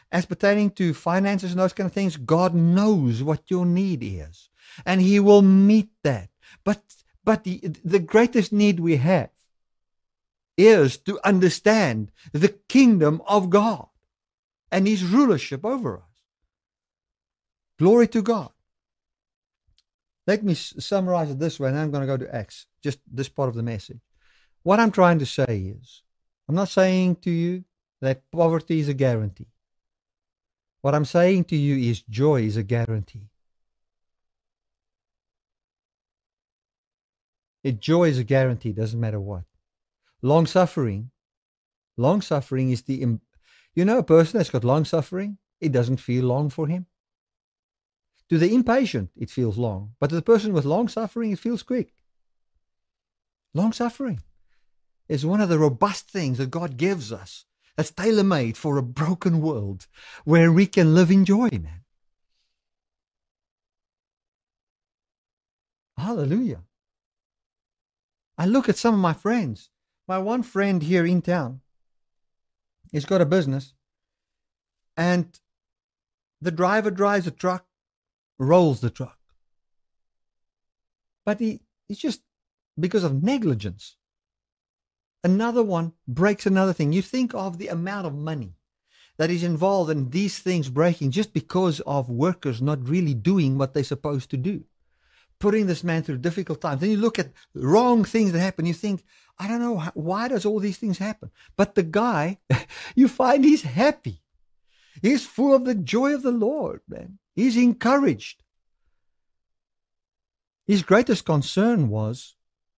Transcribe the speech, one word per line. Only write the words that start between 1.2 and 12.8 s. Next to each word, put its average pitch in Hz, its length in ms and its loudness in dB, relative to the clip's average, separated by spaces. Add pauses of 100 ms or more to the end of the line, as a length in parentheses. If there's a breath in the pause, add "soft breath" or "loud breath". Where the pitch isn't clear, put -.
and 175 100 -2
those 185 140 0
kind 196 120 -4
of 170 60 -6
things, 185 240 -2
God 165 380 2
knows 170 680 2
what 151 280 -4
your 180 160 0
need 175 360 0
is. 87 460 -12 (380 loud breath)
And 185 160 2
He 202 180 6
will 202 220 8
meet 196 480 6 (140)
that. 113 260 -4 (340 soft breath)
But, 208 160 -2 (420)
but 220 220 0
the, 180 160 -8 (240)
the 185 140 2
greatest 220 520 2
need 208 300 2
we 165 160 2
have 151 340 0 (1300)
is 180 400 6
to - 260 -10
understand 185 920 2 (200 loud breath)
the 170 240 0 (120)
kingdom 190 580 4